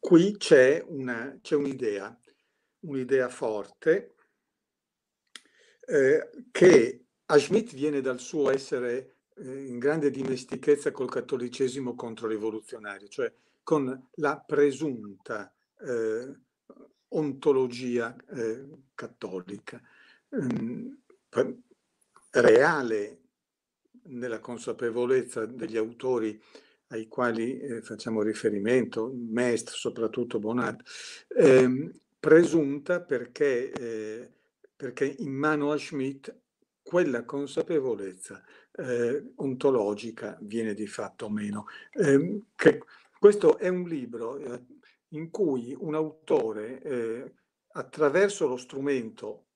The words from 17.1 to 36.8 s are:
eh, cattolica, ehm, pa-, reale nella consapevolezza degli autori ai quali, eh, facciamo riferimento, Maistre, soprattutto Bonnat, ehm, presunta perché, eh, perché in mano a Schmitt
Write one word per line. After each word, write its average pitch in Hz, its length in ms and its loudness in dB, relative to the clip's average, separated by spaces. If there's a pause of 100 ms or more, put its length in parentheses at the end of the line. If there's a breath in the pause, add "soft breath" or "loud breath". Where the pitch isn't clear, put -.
eh, 120 360 -6 (280)
cattolica, 98 840 -12 (520 soft breath)
ehm, 202 720 -6 (260)
pa-, 147 260 -2 (760)
reale 117 880 4 (840)
nella 123 360 -8
consapevolezza 120 1040 -2
degli 110 320 -8
autori 113 640 -2 (480 soft breath)
ai 113 200 -8
quali, 120 500 -2
eh, 117 240 -10
facciamo 107 400 -4
riferimento, 110 880 0 (180)
Maistre, 117 440 -2
soprattutto 120 640 -4
Bonnat, 117 440 -4 (540 loud breath)
ehm, 131 540 6 (280)
presunta 156 840 4
perché, 127 720 -2
eh, 113 600 -10 (420)
perché 135 440 -4
in 147 140 -8
mano 147 400 0
a 151 60 -2
Schmitt 139 560 -8 (480)